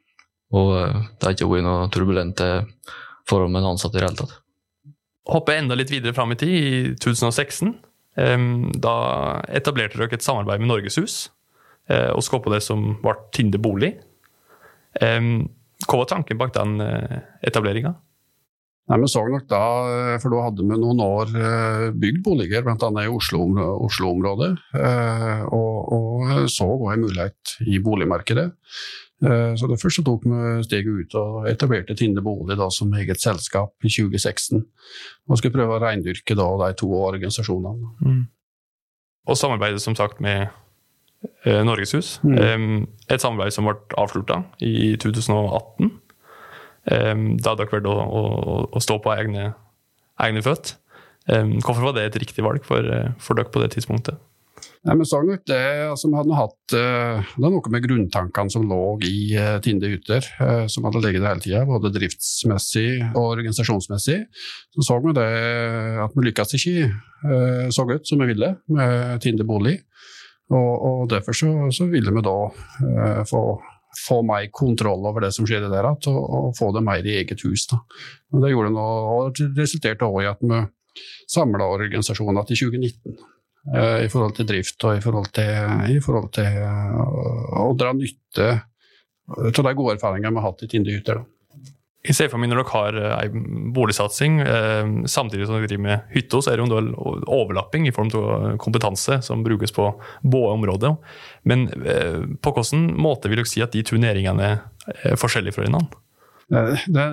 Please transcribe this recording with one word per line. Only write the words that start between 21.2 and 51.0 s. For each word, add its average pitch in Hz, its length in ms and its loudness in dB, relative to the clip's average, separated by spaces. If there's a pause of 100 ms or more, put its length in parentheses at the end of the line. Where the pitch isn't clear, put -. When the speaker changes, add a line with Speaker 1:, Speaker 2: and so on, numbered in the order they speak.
Speaker 3:
eh, 113 560 0
bygd 113 320 0
boliger, 120 400 2
blant 117 200 0
annet 104 260 0
i - 20 -2
Oslo-områ-, 95 720 0
Oslo-området, 98 760 0 (160)
eh, 117 760 0
og, 110 420 -2
og 123 580 0
så 92 180 0
også 113 240 0
en 113 100 2
mulighet 95 540 -4 (100)
i 98 120 2
boligmarkedet. 104 760 0 (720)
Eh, 117 320 2
så 120 140 -2
det 120 100 0
første 170 240 0
tok 120 200 2
vi 117 380 0
steget 104 380 -2
ut - 140 -10
og 107 340 -2
etablerte 113 480 0
Tinde 104 260 2
Bolig 101 360 -2
da 98 100 2
som 101 240 0
eget 95 260 0
selskap 98 540 -2 (100)
i 113 60 2
tjue 104 320 0
seksten, 107 460 -2 (640)
og 127 80 4
skulle 123 180 0
prøve 113 220 2
å 110 40 0
reindyrke 107 540 -2
da 95 320 2
de 95 80 -2
to 107 160 -2
organisasjonene. 98 1040 -2 (100)
Speaker 2:
Mm. 131 220 2 (1000)
Og 151 100 4
samarbeidet 104 440 0
som 110 160 -2
sagt 104 240 -2
med, 101 300 0 (960)
eh, 107 180 4
Norgeshus, 113 580 -2
Speaker 3:
Mm. 139 160 6
Speaker 2:
em, 110 500 2 (200)
et 131 120 2
samarbeid 104 340 -2
som 107 100 0
ble 104 120 2 (200)
avsluttet 107 480 0 (160)
i 113 360 2
to - 140 -2
tusen 113 220 0
og 104 300 0
atten. - 380 -2 (840)
Em, 110 520 2
da 110 160 0
hadde 104 100 -4
dere 104 160 -2
vært 101 80 -4
å, 104 80 2
å, 107 800 -2
å - 60 0
stå 107 180 0
på - 160 -2
egne, 107 380 -4 (640)
egne 110 240 0
føtter. 143 300 -2 (580)